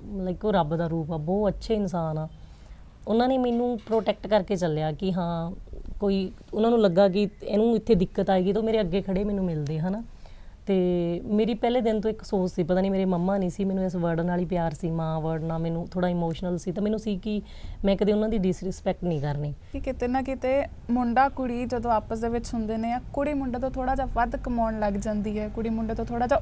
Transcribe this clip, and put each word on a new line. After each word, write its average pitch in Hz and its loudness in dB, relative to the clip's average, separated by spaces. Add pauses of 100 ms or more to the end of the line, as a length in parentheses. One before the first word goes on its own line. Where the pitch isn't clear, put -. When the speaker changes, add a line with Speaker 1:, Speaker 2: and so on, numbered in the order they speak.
(260)
Speaker 1:
like, 180 -2
ਉਹ 214 2
ਰੱਬ 165 2
ਦਾ 165 0
ਰੂਪ 160 -2
ਆ, 165 -2
ਬਹੁਤ 185 0
ਅੱਛੇ - -2
ਇਨਸਾਨ 175 -2
ਆ। 156 -4 (800)
ਉਹਨਾਂ 226 4
ਨੇ 262 2
ਮੈਨੂੰ 240 0
ਪ੍ਰੋਟੈਕਟ 220 0
ਕਰਕੇ 202 2
ਚੱਲਿਆ 156 0
ਕਿ 190 -2
ਹਾਂ, 170 -2 (480)
ਕੋਈ, 196 0 (220)
ਉਹਨਾਂ 220 4
ਨੂੰ 233 6
ਲੱਗਾ 196 6
ਕਿ 196 2 (140)
ਇਹਨੂੰ 226 2
ਇੱਥੇ 220 4
ਦਿੱਕਤ 185 2
ਆਏਗੀ 190 4
ਤਾਂ 214 2
ਉਹ 214 0
ਮੇਰੇ 220 2
ਅੱਗੇ 185 0
ਖੜ੍ਹੇ 190 0
ਮੈਨੂੰ 202 0
ਮਿਲਦੇ, 156 -2
ਹਨਾ। 196 -2 (640)
ਤੇ 180 2
ਮੇਰੀ 214 2
ਪਹਿਲੇ 240 2
ਦਿਨ 220 2
ਤੋਂ 220 0
ਇੱਕ 214 -8
ਸੋਚ 185 0
ਸੀ, 185 0
ਪਤਾ 180 2
ਨਹੀਂ 196 2
ਮੇਰੇ 190 2
ਮੰਮਾ 185 2
ਨਹੀਂ 185 0
ਸੀ, 196 -4
ਮੈਨੂੰ 190 0
ਇਸ 185 -2
ਵਰਡ 170 2
ਨਾਲ 175 0
ਹੀ 180 0
ਪਿਆਰ 165 0
ਸੀ, 165 -4
ਮਾਂ 160 0
ਵਰਡ 160 -2
ਨਾਲ 165 -2
ਮੈਨੂੰ 170 -2
ਥੋੜ੍ਹਾ 180 0
ਇਮੋਸ਼ਨਲ 175 -2
ਸੀ, 180 -4
ਤਾਂ 190 -2
ਮੈਨੂੰ 214 0
ਸੀ 208 -4
ਕਿ 208 -4 (440)
ਮੈਂ 196 4
ਕਦੇ 202 4
ਉਹਨਾਂ 214 2
ਦੀ 226 0
ਡਿਸਰਿਸਪੈਕਟ 185 -2
ਨਹੀਂ 165 0
ਕਰਨੀ। 147 -2 (180)
Speaker 2:
ਕਿ 277 -6
ਕਿਤੇ 262 -4
ਨਾ 254 0
ਕਿਤੇ 262 0 (260)
ਮੁੰਡਾ 240 4
ਕੁੜੀ 247 -4
ਜਦੋਂ 240 -2
ਆਪਸ 220 0
ਦੇ 233 -2
ਵਿੱਚ 233 -2
ਹੁੰਦੇ 220 -2
ਨੇ, 233 -2 (140)
ਕੁੜੀ 285 0
ਮੁੰਡੇ 254 -2
ਤੋਂ 262 -2
ਥੋੜ੍ਹਾ 262 0
ਜਿਹਾ 262 0
ਵੱਧ 233 2
ਕਮਾਉਣ 233 0
ਲੱਗ 208 0
ਜਾਂਦੀ 208 -2
ਹੈ, 214 -4
ਕੁੜੀ 214 -4
ਮੁੰਡੇ 226 -2
ਤੋਂ 226 -2
ਥੋੜ੍ਹਾ 240 0
ਜਿਹਾ 269 4